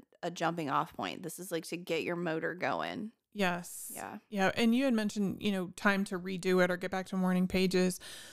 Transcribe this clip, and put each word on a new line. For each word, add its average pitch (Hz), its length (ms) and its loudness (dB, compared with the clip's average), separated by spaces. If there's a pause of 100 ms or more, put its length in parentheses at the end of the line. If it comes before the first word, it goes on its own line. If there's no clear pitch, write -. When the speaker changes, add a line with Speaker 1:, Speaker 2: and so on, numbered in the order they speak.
(220)
Speaker 1:
a 175 80 -4
jumping 170 380 -2
off 151 260 0
point. - 280 -6
This - 160 -10
is, 180 120 -10
like, 165 180 -4
to 170 100 -6
get 165 240 -2
your 175 140 -2
motor 165 380 -2
going." 135 580 -4 (200)
Speaker 2:
Yes. 180 600 -4
Speaker 1:
Yeah. - 240 -10 (100)
Speaker 2:
Yeah. 190 260 2
And 233 200 4
you 262 100 4
had 262 100 4
mentioned, 208 460 0
you 208 120 0
know, 180 220 -2
time 196 300 2
to 190 140 -4
redo 185 440 4
it 180 80 6
or 180 60 0
get 180 140 -4
back 190 160 -4
to 190 100 -4
morning 185 320 4
pages. 185 500 4 (340)